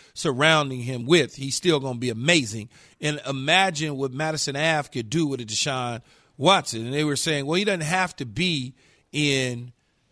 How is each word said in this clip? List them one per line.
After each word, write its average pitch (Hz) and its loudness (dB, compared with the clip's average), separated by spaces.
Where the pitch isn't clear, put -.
surrounding 143 2
him 120 -6
with, 143 4
he's 135 -6
still 160 2
gonna 131 -4
be 123 -2
amazing. 117 2
And 151 -2
imagine 151 0
what 135 -2
Madison 151 -4
Ave 156 0
could 117 -6
do 160 2
with 135 -4
a 120 -8
Deshaun 120 -4
Watson. 139 2
And 123 -6
they 151 0
were 147 0
saying, 147 -2
"Well, 156 -2
he 208 0
doesn't 196 0
have 180 -2
to 139 -8
be 135 -2
in 131 0